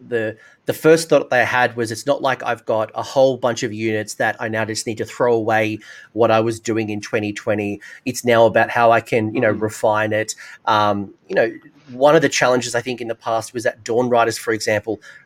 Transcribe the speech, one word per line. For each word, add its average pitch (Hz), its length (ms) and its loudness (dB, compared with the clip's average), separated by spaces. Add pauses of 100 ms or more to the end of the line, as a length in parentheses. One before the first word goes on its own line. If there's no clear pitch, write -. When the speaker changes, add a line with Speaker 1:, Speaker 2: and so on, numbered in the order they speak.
Speaker 1:
the, 110 300 -4 (280)
the - 80 -2
first 160 360 4
thought 147 200 2
they 123 160 2
had 123 300 0
was, 113 160 -4
it's 113 140 -10
not 139 160 -2
like 131 220 -4
I've 117 220 -6
got 110 280 -2
a 117 80 -6
whole 135 360 2
bunch 120 260 -4
of 110 100 -6
units 107 420 -4
that 113 240 -2
I 117 100 -6
now 110 160 -2
just 110 200 -8
need 110 140 -6
to 123 60 -6
throw 123 280 0
away 110 460 0 (340)
what 113 160 2
I 110 120 4
was 110 180 -2
doing 110 300 -2
in 104 120 -6
twenty 104 320 -4
twenty. 104 480 -4 (240)
It's 123 180 -6
now 117 220 6
about 110 240 2
how 117 220 4
I 117 100 4
can, 110 320 -2
you 127 80 -2
know, 110 120 2
Speaker 2:
Mm-hmm. 101 100 -4
Speaker 1:
refine 107 500 -2
it. 110 220 -4 (300)
Um, 104 460 0 (160)
you 185 60 -10
know, 135 180 2 (380)
one 131 260 4
of 165 60 4
the 139 80 2
challenges 123 460 0
I 120 60 -2
think 120 200 -8
in 113 60 -8
the 113 80 -6
past 113 360 -4
was 120 120 -8
that 113 200 -4
Dawn 120 260 0
Riders, 117 280 2
for - 160 -4
example, 107 480 -2 (240)